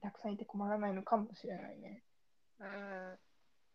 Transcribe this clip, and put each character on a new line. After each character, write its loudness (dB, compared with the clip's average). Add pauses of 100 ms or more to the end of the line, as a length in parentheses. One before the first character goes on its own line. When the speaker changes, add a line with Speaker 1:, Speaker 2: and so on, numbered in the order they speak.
Speaker 1:
た -2
く -14
さ -2
ん 2
い 0
て -2
困 0
ら 4
な 4
い 2
の 0
か 6
も 4
し -8
れ -2
な -6
い -12
ね。 -12 (560)
Speaker 2:
う -12
ん。 -6 (560)